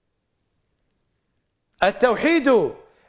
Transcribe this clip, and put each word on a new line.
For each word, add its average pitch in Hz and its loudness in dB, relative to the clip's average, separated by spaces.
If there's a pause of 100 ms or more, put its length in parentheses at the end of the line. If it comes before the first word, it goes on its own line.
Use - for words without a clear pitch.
(1800)
التوحيد 240 0 (360)